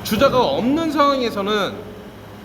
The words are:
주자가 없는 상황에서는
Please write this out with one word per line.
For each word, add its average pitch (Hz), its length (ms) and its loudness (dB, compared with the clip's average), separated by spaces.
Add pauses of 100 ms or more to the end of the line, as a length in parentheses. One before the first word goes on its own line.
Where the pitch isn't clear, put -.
주자가 247 380 4
없는 247 500 2
상황에서는 214 800 0 (720)